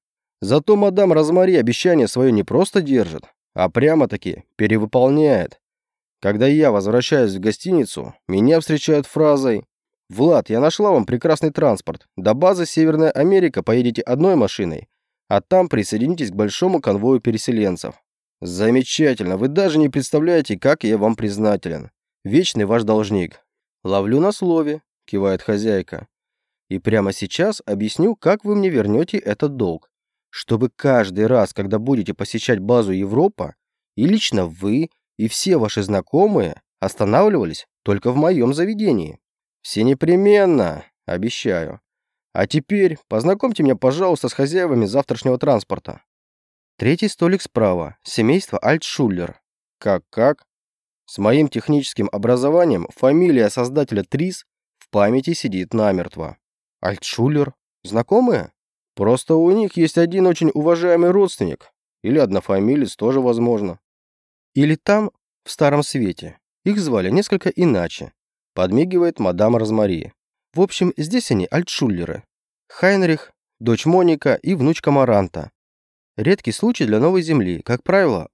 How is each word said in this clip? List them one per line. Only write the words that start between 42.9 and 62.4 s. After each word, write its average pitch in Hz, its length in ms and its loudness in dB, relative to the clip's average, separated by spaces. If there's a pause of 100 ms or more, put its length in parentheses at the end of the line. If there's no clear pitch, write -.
познакомьте 185 560 -2
меня, 131 140 2
пожалуйста, 147 520 0
с - 40 -6
хозяевами 143 540 0
завтрашнего 127 520 -2
транспорта». 107 640 -4 (760)
Третий 160 280 0
столик 185 360 0
справа, 92 600 -2
семейство 120 560 -2
Альтшуллер. 104 840 -4 (380)
Как-как? 110 680 -2 (580)
С - 120 -18
моим 127 280 4
техническим 135 640 -2
образованием 127 800 0
фамилия 139 600 2
создателя 127 520 -2
Трис 175 440 -6 (320)
в - 120 -20
памяти 117 420 2
сидит 92 420 -6
намертво. 90 640 -2 (420)
Альтшуллер? 135 760 -2 (300)
Знакомые? 151 640 0 (460)
Просто 120 400 0
у 165 160 4
них 208 240 0
есть 160 200 0
один 175 300 2
очень 165 280 2
уважаемый 170 580 2
родственник. 175 580 -2 (320)
Или 131 160 0
однофамилец, 104 800 0